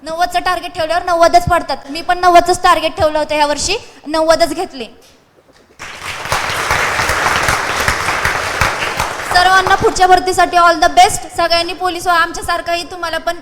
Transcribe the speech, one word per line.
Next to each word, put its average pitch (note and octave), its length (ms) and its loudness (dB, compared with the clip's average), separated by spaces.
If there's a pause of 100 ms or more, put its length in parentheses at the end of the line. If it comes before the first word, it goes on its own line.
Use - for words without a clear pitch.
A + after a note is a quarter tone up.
नव्वदचं F4 360 -2
टार्गेट F4+ 340 -2
ठेवल्यावर E4 300 -2
नव्वदच E4+ 480 4
पडतात. D#4 260 0 (120)
मी D4+ 120 -8
पण F4+ 180 0
नव्वदचंच F4+ 440 2
टार्गेट D#4+ 340 2
ठेवलं D#4 220 0
होतं D4+ 160 -2
यावर्षी, D4 420 0 (300)
नव्वदच D#4+ 420 2
घेतले. C#4 360 -8 (4000)
सर्वांना F#4 420 4
पुढच्या F#4+ 320 4
भरतीसाठी F4+ 500 4
all E4+ 180 6
the E4+ 140 2
best. - 480 2
सगळ्यांनी E4+ 360 0
पोलीस F4 340 -4
व्हा, E4+ 120 4
आमच्यासारखाही E4+ 720 -4
तुम्हाला E4+ 260 -6
पण E4 240 -4